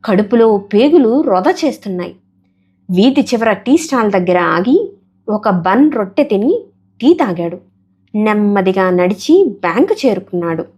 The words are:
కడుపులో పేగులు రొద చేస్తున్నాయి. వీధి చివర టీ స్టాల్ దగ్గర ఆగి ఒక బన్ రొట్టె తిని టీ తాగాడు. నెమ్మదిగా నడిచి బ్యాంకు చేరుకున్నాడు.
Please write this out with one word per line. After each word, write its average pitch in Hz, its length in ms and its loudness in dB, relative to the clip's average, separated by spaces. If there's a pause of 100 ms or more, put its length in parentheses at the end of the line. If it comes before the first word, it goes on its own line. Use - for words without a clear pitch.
కడుపులో 220 520 2
పేగులు 254 640 2
రొద 196 220 0 (220)
చేస్తున్నాయి. 180 500 -8 (760)
వీధి 254 300 2
చివర 226 320 0
టీ 247 240 0
స్టాల్ 226 340 -2
దగ్గర 180 280 0
ఆగి 190 540 0 (360)
ఒక 214 200 -2
బన్ 190 420 2
రొట్టె 196 320 -2
తిని 233 380 0 (400)
టీ 285 120 4
తాగాడు. 175 440 -4 (580)
నెమ్మదిగా 202 760 0
నడిచి 196 720 0
బ్యాంకు 233 340 0 (100)
చేరుకున్నాడు. 170 600 -4 (120)